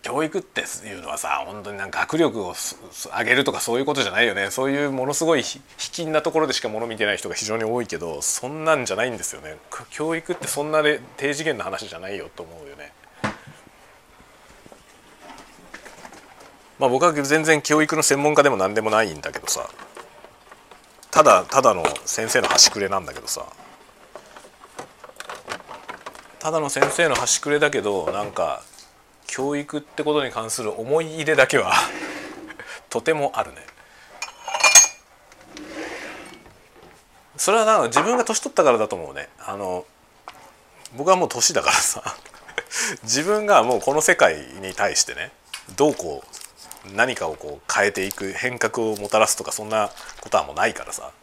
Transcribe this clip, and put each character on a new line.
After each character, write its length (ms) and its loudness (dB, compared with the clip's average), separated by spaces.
教 220 -2
育 160 -2
っ 20 -4
て 200 -6
い 320 -10
う 80 -12
の 80 -12
は 80 -6
さ、 280 -4
本 180 -12
当 80 -10
に 60 -10
な 80 -6
ん 60 -12
か 80 -6
学 180 -2
力 260 2
を 100 -6
す-、 240 -10
す-、 260 -14
上 60 -2
げ 120 4
る 80 4
と 80 2
か 80 -6
そ 160 -2
う 40 2
い 40 0
う 20 0
こ 80 0
と 80 0
じ 80 0
ゃ 20 -6
な 100 2
い 60 6
よ 60 0
ね。 160 -2
そ 160 -2
う 60 0
い 140 0
う 60 -4
も 140 -4
の 80 -2
す 100 -2
ご 140 4
い 60 0
ひ-、 180 -10
卑 140 -10
近 200 -6
な 100 2
と 100 -2
こ 80 2
ろ 80 2
で 60 -2
し 60 -2
か 100 -4
も 100 -6
の 80 -4
見 100 -8
て 80 2
な 80 2
い 40 -2
人 120 -8
が 60 -6
非 100 -6
常 120 -2
に 60 -2
多 180 -2
い 60 -6
け 100 -6
ど、 240 -8
そ 260 -4
ん 180 -8
な 100 4
ん 100 -2
じ 80 -4
ゃ 20 -2
な 100 0
い 60 -4
ん 60 -8
で 60 -10
す 120 -8
よ 60 -14
ね。 160 -14
く-、 220 -14
教 240 -4
育 180 -6
っ 20 -2
て 120 -8
そ 160 -4
ん 80 -4
な 100 4
で 200 2
低 180 -2
次 80 -8
元 140 -2
の 60 -6
話 240 -8
じ 80 -14
ゃ 40 -14
な 100 -12
い 80 -8
よ 180 -10
と 80 -14
思 80 -16
う 40 -18
よ 60 -18
ね。 160 -18
ま 80 4
あ 20 6
僕 160 4
は 80 6
全 300 2
然 180 6
教 220 4
育 120 0
の 60 0
専 200 4
門 120 4
家 80 8
で 80 8
も 80 0
何 160 0
で 80 0
も 80 0
な 140 4
い 100 -2
ん 80 -12
だ 100 -8
け 60 -12
ど 100 -10
さ、 220 -4
た 100 6
だ、 220 10
た 180 2
だ 140 6
の 80 -4
先 240 -4
生 120 4
の 60 0
端 220 6
く 100 -4
れ 100 0
な 80 0
ん 80 -2
だ 80 -12
け 60 -14
ど 80 -14
さ、 180 -6
た 100 -2
だ 100 0
の 100 -2
先 200 2
生 180 2
の 60 2
端 240 0
く 140 -2
れ 80 4
だ 100 4
け 140 -2
ど、 280 0
な 120 -4
ん 80 -8
か 320 -2
教 240 -4
育 220 -6
っ 40 -4
て 220 -8
こ 80 0
と 140 2
に 40 -6
関 220 -6
す 100 -4
る 160 -4
思 240 0
い 140 -8
入 80 -6
れ 140 2
だ 100 8
け 100 2
は 140 2
<laughs> 600 -18
と 80 -2
て 140 0
も 220 0
あ 80 0
る 100 -8
ね。 120 -18
そ 160 2
れ 60 6
は 40 4
な 140 6
ん 20 6
か 80 2
自 160 2
分 140 2
が 80 2
年 160 -2
取 100 -8
っ 20 -20
た 120 6
か 80 8
ら 40 4
だ 120 0
と 80 -6
思 140 -10
う 40 -14
ね。 140 -10
あ 160 -10
の、 300 -4
僕 100 0
は 80 6
も 120 0
う 20 -6
年 240 0
だ 80 2
か 80 2
ら 80 4
さ、 260 0
<laughs> 480 -6
自 200 0
分 220 0
が 180 8
も 140 2
う 20 0
こ 140 0
の 80 2
世 160 4
界 180 6
に 400 -12
対 220 0
し 80 2
て 100 -10
ね、 160 -10
ど 140 4
う 40 -4
こ 300 -8
う 80 -16
何 220 0
か 140 -4
を 80 -8
こ 280 -12
う 80 -4
変 140 2
え 60 0
て 120 -4
い 60 -4
く、 220 -6
変 260 -6
革 200 -2
を 180 -2
も 100 -8
た 100 2
ら 100 6
す 100 0
と 80 -10
か、 80 -8
そ 100 -8
ん 60 -10
な 220 0
こ 100 -16
と 60 0
は 80 4
も 80 -8
う 60 -12
な 100 2
い 60 0
か 100 -10
ら 80 -12
さ。 180 -12